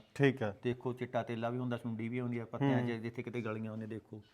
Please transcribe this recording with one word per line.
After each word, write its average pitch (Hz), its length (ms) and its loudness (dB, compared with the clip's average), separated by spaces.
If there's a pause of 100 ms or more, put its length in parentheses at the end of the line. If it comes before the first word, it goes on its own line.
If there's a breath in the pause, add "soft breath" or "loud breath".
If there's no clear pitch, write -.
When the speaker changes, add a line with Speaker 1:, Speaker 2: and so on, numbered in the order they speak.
(160)
Speaker 1:
ਠੀਕ 131 260 6
ਹੈ। 104 220 0
Speaker 2:
ਦੇਖੋ, 123 300 0
ਚਿੱਟਾ 123 300 -2
ਤੇਲਾ 117 260 -2
ਵੀ 123 80 -2
ਹੁੰਦਾ, 123 200 -2
ਸੁੰਡੀ 117 320 -4
ਵੀ 123 100 -2
ਹੁੰਦੀ 120 200 -2
ਆ 113 60 -6
ਪੱਤਿਆਂ 131 420 4
'ਚ, 120 40 2
Speaker 1:
ਹੂੰ। 113 100 -2
Speaker 2:
ਜਿੱਥੇ 117 220 -4
ਕਿਤੇ 120 180 -4
ਗਲੀਆਂ 110 300 -2
ਹੁੰਦੀਆਂ 110 180 -6
ਦੇਖੋ। 107 320 -10 (120)